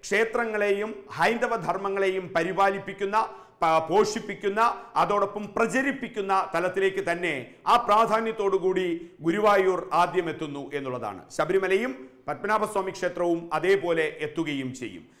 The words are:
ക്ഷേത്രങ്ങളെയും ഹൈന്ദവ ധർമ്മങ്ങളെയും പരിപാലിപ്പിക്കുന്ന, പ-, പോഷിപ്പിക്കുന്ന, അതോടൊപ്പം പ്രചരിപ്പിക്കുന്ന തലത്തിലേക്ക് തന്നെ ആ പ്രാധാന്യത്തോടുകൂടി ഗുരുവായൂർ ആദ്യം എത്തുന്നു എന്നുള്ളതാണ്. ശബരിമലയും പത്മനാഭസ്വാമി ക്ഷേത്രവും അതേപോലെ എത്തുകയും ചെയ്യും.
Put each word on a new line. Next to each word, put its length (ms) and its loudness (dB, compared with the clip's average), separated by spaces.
ക്ഷേത്രങ്ങളെയും 840 0
ഹൈന്ദവ 360 2
ധർമ്മങ്ങളെയും 680 -2
പരിപാലിപ്പിക്കുന്ന, 840 0
പ-, 80 4
പോഷിപ്പിക്കുന്ന, 720 0
അതോടൊപ്പം 400 0
പ്രചരിപ്പിക്കുന്ന 800 -2
തലത്തിലേക്ക് 540 0
തന്നെ 240 -2
ആ 120 8
പ്രാധാന്യത്തോടുകൂടി 1000 2
ഗുരുവായൂർ 540 4
ആദ്യം 320 2
എത്തുന്നു 320 -8
എന്നുള്ളതാണ്. 440 -8
ശബരിമലയും 560 2
പത്മനാഭസ്വാമി 680 -2
ക്ഷേത്രവും 440 0
അതേപോലെ 480 2
എത്തുകയും 440 -4
ചെയ്യും. 240 -12